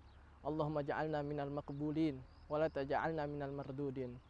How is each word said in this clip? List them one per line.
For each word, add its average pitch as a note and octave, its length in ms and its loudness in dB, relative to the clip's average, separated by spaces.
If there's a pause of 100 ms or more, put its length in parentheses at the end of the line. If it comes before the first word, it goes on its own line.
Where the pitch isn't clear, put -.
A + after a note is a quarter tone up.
(440)
Allahumma D3+ 400 2
ja'alna D3 400 0
minal C#3+ 240 -2
maqbulin D3 720 0 (280)
wa D3+ 120 2
la D#3+ 80 6
taj'alna D3 560 0
minal C#3+ 280 -2
mardudin. C#3 600 -4 (180)